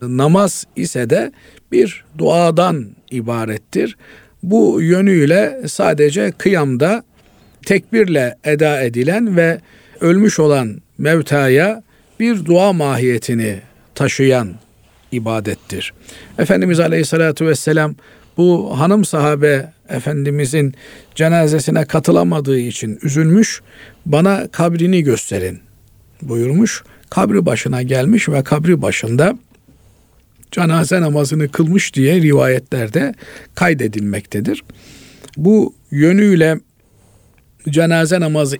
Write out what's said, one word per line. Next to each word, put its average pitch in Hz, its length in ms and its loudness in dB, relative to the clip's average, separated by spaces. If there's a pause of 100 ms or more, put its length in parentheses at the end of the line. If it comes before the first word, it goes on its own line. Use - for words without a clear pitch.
namaz 147 640 0 (100)
ise 127 340 -6
de 208 220 0 (400)
bir 226 320 0 (140)
duadan 165 720 0 (240)
ibarettir. 117 840 -6 (460)
Bu 208 380 2
yönüyle 185 840 2
sadece 156 720 0
kıyamda 160 640 0 (600)
tekbirle 180 800 0
eda 147 380 0
edilen 160 560 -2
ve 165 220 2 (420)
ölmüş 190 380 2
olan 139 420 0 (160)
mevtaya 147 840 0 (360)
bir 220 260 -2
dua 180 280 2
mahiyetini 123 840 -2 (360)
taşıyan 131 540 0 (640)
ibadettir. 110 800 -8 (460)
Efendimiz 185 400 0
Aleyhisselatü 165 680 0
Vesselam 151 480 0 (420)
bu 170 420 0
hanım 190 260 2
sahabe 147 640 0 (180)
efendimizin 143 840 -2 (420)
cenazesine 160 680 2
katılamadığı 160 760 0
için 117 440 -8
üzülmüş, 160 580 0 (440)
"Bana 180 420 0
kabrini 170 560 0
gösterin." 101 560 -4 (640)
buyurmuş. 135 600 -2 (260)
Kabri 190 360 0
başına 123 360 -2
gelmiş 131 480 0
ve 143 140 0
kabri 151 380 0
başında 123 560 -2 (1120)
cenaze 165 500 0
namazını 147 480 0
kılmış 170 440 0
diye 147 280 2
rivayetlerde 131 920 0 (420)
kaydedilmektedir. 104 1080 -4 (760)
Bu 202 360 2 (180)
yönüyle 165 680 2 (1080)
cenaze 165 500 2
namazı 151 400 -2